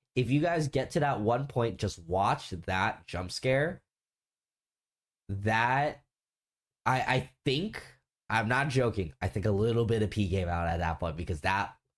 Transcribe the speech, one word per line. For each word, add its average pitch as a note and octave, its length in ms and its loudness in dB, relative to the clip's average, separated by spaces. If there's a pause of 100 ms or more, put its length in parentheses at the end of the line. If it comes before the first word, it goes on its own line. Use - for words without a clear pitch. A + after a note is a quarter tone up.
(140)
If B2 160 2
you D3 100 4
guys E3 280 0
get - 220 -2
to E3 100 0
that C#3 200 2
one A#2+ 260 2
point, A#2 320 0
just G2+ 220 -2
watch F#2+ 500 0
that F#2 560 -2
jump F#2 260 -6
scare. C3+ 480 0 (1500)
That, A2+ 720 0 (840)
I, B2+ 160 2
I C3 300 0 (160)
think, D#3+ 360 -2 (460)
I'm A2 200 2
not C3+ 200 2
joking, A#2 540 0
I F#2+ 60 0
think G2 180 -2
a G#2+ 40 4
little A2+ 360 2
bit G#2+ 160 2
of G2+ 80 2
pee G#2 180 0
came F2+ 200 0
out E2+ 200 -2
at E2+ 120 -2
that E2 200 -2
point E2 160 -4
because E2 240 -6
that F#2+ 340 -2 (240)